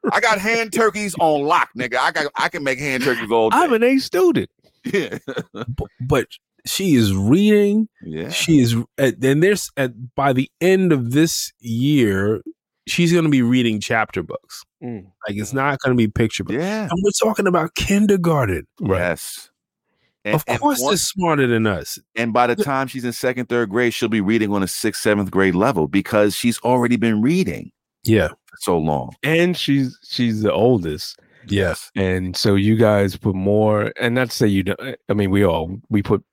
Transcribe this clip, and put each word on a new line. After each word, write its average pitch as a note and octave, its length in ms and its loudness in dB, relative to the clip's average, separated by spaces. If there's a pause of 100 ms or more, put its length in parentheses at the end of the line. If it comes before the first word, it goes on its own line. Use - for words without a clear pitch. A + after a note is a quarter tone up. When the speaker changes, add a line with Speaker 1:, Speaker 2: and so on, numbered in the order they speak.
(100)
Speaker 1:
I - 80 0
got A3 200 2
hand A3 340 -2
turkeys G#3 460 0
on D#3 240 2
lock, D#3+ 340 0
nigga. B2 200 -4
I C#3+ 140 2
got, D3+ 240 -4
I D3 140 -2
can E3 140 -8
make C3 160 -2
hand C3+ 240 -4
turkeys A#2 280 -2
all A2+ 180 4
day. E3 80 2
Speaker 2:
I'm D#4 160 2
an A3+ 100 2
A C4 140 4
student. E4 520 0 (360)
Speaker 1:
Yeah. D3+ 320 -4 (220)
<laughs> - 140 -14
Speaker 3:
B-, A#2 320 -8 (160)
but B2+ 260 0 (380)
she F#3+ 300 0
is G#2 200 4
reading. G3+ 720 4 (140)
Speaker 1:
Yeah. E2+ 260 -8
Speaker 3:
She D#3+ 300 2
is, A#2 160 4 (220)
and C3 180 0 (280)
there's, G3 340 0
at, B2+ 380 -6
by C#3 180 0
the C3 160 0 (120)
end F#3 320 4
of B2 180 0
this D#3+ 480 0
year, A2+ 840 0 (460)
she's F3 240 2
gonna E3 180 2
be C#3 120 4
reading A#2+ 400 2
chapter A2 420 -2
books. - 400 -14 (180)
Speaker 2:
Mm. A2+ 240 -12 (220)
Speaker 3:
Like, G2+ 100 -6
it's G#2+ 160 -8
not C#3 300 -2
gonna B2+ 120 2
be A#2 120 4
picture A2 380 -2
books. - 100 -6
Speaker 1:
Yeah. G3 340 -4
Speaker 3:
And F3 140 -2
we're G3+ 80 2 (160)
talking G#3+ 200 0
about F3 280 0
kindergarten. E3+ 880 0 (140)
Speaker 2:
Right. F#2+ 200 0
Speaker 1:
Yes. - 500 -6 (760)
And, G#2 120 -2
Speaker 3:
Of D3+ 120 -2
Speaker 1:
and A#2+ 120 -2
Speaker 3:
course, C#4 200 0
Speaker 1:
one B3+ 120 0
Speaker 3:
they're G3 60 2
smarter D#3+ 500 0
than A2+ 200 2
us. F#2+ 320 -4 (160)
Speaker 1:
And A#2 180 -2
by B2 140 4
the A#2+ 80 2
Speaker 3:
Th- G#3 100 -2
Speaker 1:
time C3+ 220 -2
she's B2 180 -10
in A#2+ 80 -4
second, B2 360 -4
third A#2+ 200 0
grade, A#2 240 2
she'll A#2 160 -2
be G#2+ 120 0
reading G#2+ 320 2
on G2+ 100 0
a F#2 40 -2
sixth, - 340 -4
seventh G2+ 300 0
grade F#2+ 240 2
level F#2+ 320 2
because G2+ 480 0
she's - 240 -2
already A#2+ 380 2
been G#2+ 240 0
reading D3 500 -2 (320)
Speaker 3:
Yeah. G#2+ 240 4
Speaker 1:
for - 320 -14
so F2+ 180 0
long. D2+ 360 -2 (100)
Speaker 2:
And E3 340 0
she's, C#3 460 -2
she's A2+ 380 -2
the G#2+ 100 2
oldest. F2+ 680 0 (300)
Speaker 3:
Yes. F#2+ 480 -2
Speaker 2:
And F#2 400 -2
so G2+ 200 2
you G#2 200 2
guys G#2 400 2
put G2 200 -2
more, G#2 640 0
and A#2+ 140 0
not B2+ 160 0
to - 40 -10
say A#2+ 120 2
you F#2+ 160 2
don't, F#2 160 -4 (280)
I G#2 60 -2
mean, G2+ 180 0
we G2+ 140 4
all, E2+ 320 -2 (120)
we G#2 140 0
put G2+ 300 0